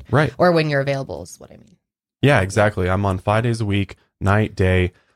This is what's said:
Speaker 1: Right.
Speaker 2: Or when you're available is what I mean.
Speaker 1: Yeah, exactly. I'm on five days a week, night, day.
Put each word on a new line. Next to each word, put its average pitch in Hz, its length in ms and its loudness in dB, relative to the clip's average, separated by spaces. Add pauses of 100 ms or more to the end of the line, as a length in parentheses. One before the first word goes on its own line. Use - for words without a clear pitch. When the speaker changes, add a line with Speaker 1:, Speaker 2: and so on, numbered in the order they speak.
(100)
Speaker 1:
Right. 143 280 2
Speaker 2:
Or 180 140 4
when 160 180 0
you're 139 100 0
available 135 420 -6
is - 160 -18
what - 140 -20
I - 60 -20
mean. - 180 -20 (460)
Speaker 1:
Yeah, 135 180 4
exactly. 95 480 0
I'm 92 160 0
on 95 140 -2
five 104 260 -2
days 117 160 -4
a 113 60 -4
week, 101 300 -4 (260)
night, 101 340 0
day. 92 360 0 (240)